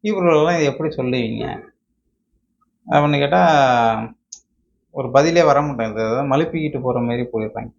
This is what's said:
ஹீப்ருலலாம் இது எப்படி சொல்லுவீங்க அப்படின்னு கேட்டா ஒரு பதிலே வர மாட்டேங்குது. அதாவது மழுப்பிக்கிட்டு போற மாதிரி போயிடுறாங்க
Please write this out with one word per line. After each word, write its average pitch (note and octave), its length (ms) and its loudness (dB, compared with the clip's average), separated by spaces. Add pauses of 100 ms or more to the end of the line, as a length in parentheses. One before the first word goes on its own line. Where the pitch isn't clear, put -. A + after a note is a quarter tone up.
ஹீப்ருலலாம் F3 560 2
இது D3 120 2
எப்படி D#3 200 -4
சொல்லுவீங்க A#2+ 540 -4 (1400)
அப்படின்னு D3 360 0
கேட்டா D#3+ 180 2 (1500)
ஒரு C3 160 -6
பதிலே E3 320 4
வர C#3 160 4
மாட்டேங்குது. A2+ 460 -4
அதாவது B2+ 240 -2
மழுப்பிக்கிட்டு D3+ 520 -2
போற B2 200 -2
மாதிரி A#2+ 240 -2
போயிடுறாங்க A2 540 -8